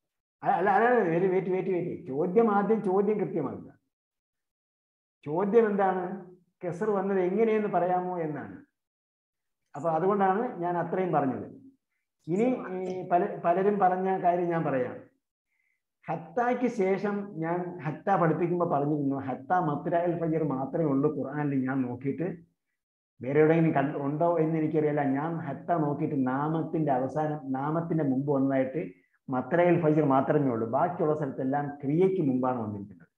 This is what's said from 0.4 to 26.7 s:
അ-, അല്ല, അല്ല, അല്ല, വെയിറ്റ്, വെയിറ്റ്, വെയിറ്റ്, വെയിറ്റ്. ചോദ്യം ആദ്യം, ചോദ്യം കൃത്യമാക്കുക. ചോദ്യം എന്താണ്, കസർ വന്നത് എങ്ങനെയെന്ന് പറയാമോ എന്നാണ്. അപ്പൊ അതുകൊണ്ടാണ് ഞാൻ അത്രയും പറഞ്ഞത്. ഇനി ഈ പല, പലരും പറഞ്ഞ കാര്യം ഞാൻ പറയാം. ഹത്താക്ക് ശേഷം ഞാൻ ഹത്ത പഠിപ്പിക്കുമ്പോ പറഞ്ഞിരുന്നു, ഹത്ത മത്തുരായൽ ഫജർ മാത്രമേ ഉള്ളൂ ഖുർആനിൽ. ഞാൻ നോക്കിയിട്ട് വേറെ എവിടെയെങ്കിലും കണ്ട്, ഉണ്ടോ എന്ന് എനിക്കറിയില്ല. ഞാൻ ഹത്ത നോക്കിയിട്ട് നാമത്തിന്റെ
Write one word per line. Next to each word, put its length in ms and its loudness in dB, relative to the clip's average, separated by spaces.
അ-, 80 0
അല്ല, 200 2
അല്ല, 180 4
അല്ല, 200 4
വെയിറ്റ്, 180 2
വെയിറ്റ്, 240 2
വെയിറ്റ്, 200 0
വെയിറ്റ്. 360 -4
ചോദ്യം 480 2
ആദ്യം, 280 2
ചോദ്യം 380 2
കൃത്യമാക്കുക. 560 -6
ചോദ്യം 460 4
എന്താണ്, 680 -2
കസർ 240 -4
വന്നത് 300 0
എങ്ങനെയെന്ന് 480 2
പറയാമോ 500 0
എന്നാണ്. 460 -8
അപ്പൊ 140 -4
അതുകൊണ്ടാണ് 680 0
ഞാൻ 160 -2
അത്രയും 360 -2
പറഞ്ഞത്. 340 0
ഇനി 200 2
ഈ 200 -8
പല, 360 0
പലരും 340 2
പറഞ്ഞ 440 4
കാര്യം 260 2
ഞാൻ 160 2
പറയാം. 420 -2
ഹത്താക്ക് 580 -2
ശേഷം 720 -2
ഞാൻ 400 -4
ഹത്ത 380 -2
പഠിപ്പിക്കുമ്പോ 520 2
പറഞ്ഞിരുന്നു, 480 0
ഹത്ത 360 -6
മത്തുരായൽ 680 0
ഫജർ 240 0
മാത്രമേ 400 -2
ഉള്ളൂ 320 2
ഖുർആനിൽ. 500 -2
ഞാൻ 160 -2
നോക്കിയിട്ട് 540 -6
വേറെ 180 2
എവിടെയെങ്കിലും 340 4
കണ്ട്, 240 0
ഉണ്ടോ 400 0
എന്ന് 200 0
എനിക്കറിയില്ല. 460 0
ഞാൻ 320 -2
ഹത്ത 420 -6
നോക്കിയിട്ട് 480 0
നാമത്തിന്റെ 680 -2